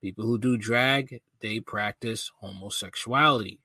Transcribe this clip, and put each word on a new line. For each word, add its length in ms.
People 240
who 140
do 180
drag, 640
they 180
practice 800
homosexuality. 1300